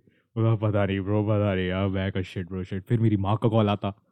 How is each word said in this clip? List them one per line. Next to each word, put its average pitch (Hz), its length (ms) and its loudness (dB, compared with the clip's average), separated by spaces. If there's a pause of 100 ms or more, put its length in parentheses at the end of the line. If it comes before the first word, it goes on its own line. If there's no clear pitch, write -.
(380)
बोला, 113 180 4
"पता 104 300 0
नहीं 98 140 0
ब्रो, 104 240 0
पता 104 320 2
नहीं 92 120 0
यार।" 95 200 0
मैं 95 240 -2
कहा, 95 120 -4
"शिट 90 240 -10
ब्रो, 92 160 -8
शिट।" 92 200 -8
फिर 120 160 -2
मेरी 110 180 2
माँ 98 200 0
का 117 120 0
कॉल 110 200 4
आता, 101 200 -2 (220)